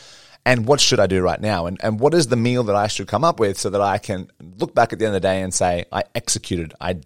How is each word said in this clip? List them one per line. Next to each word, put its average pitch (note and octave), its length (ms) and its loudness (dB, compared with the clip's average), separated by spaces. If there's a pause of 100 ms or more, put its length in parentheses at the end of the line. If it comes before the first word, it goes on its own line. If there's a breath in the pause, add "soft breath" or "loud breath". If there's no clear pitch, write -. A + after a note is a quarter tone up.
(480 loud breath)
And A#2+ 200 2
what C#3 120 4
should A#2 200 2
I G2 80 6
do F#2 160 2
right F2 180 0
now? G2 240 -2
And, F#2 160 -8
and A2 180 -2
what D3 140 4
is E3 140 4
the B2 80 0
meal A#2+ 300 0
that G2+ 100 2
I G2+ 100 2
should G2+ 220 -4
come - 160 -2
up - 160 0
with G2 180 0
so G2+ 140 -4
that G2+ 100 0
I G2 160 2
can F#2 320 -8 (300)
look D#3+ 160 -4
back A#2+ 180 2
at G2 60 -8
the A2 60 0
end G#2 100 0
of F#2+ 40 0
the F2+ 80 0
day F#2+ 140 0
and F#2 100 -6
say, F2+ 400 -2
"I - 120 -4 (100)
executed, - 680 -6
I F2+ 260 -4